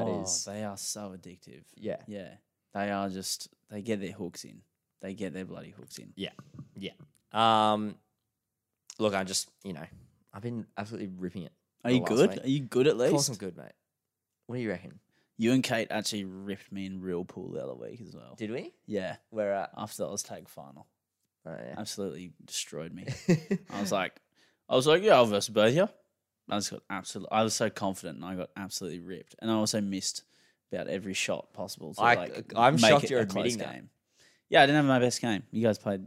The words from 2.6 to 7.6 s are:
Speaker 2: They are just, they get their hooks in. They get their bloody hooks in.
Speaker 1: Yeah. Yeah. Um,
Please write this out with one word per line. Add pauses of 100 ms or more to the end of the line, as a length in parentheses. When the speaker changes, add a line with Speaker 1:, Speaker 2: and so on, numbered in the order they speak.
Speaker 2:
They
are
just, (220)
they
get
their
hooks
in. (400)
They
get
their
bloody
hooks
in.
Speaker 1:
Yeah. (440)
Yeah. (420)
Um, (1040)